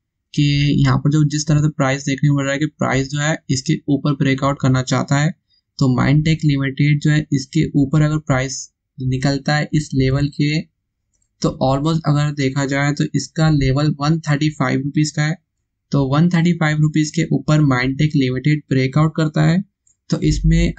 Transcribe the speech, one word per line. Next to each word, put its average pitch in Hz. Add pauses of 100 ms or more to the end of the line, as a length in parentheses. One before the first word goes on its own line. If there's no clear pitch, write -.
(340)
कि 143 (100)
यहाँ 131
पर 143
जो 156
जिस 147
तरह 147
से 151
price 139
देखने 139
को 143
मिल 139
रहा 139
है 143
कि 151
price 131
जो 147
है, 151 (120)
इसके 139 (160)
ऊपर 143
breakout 139
करना 131
चाहता 127
है। 151 (480)
तो - (140)
Mindtech 151
लिमिटेड 143
जो 151
है, 151
इसके 143 (100)
ऊपर 143
अगर 151
price 135 (300)
निकलता 135
है 151
इस 151
level 135
के, 147 (800)
तो - (140)
almost 143
अगर 147
देखा 139
जाए, 139
तो 147 (120)
इसका 156
level 143
one 156
थर्टी 151
फ़ाइव 131
रुपीज 151
का 151
है। 156 (540)
तो 143
वन 156
थर्टी 175
फ़ाइव 151
रुपीज 151
के 160
ऊपर 151
Mindtech 135
Limited 135
breakout 135
करता 156
है, 165 (320)
तो 165
इसमें 165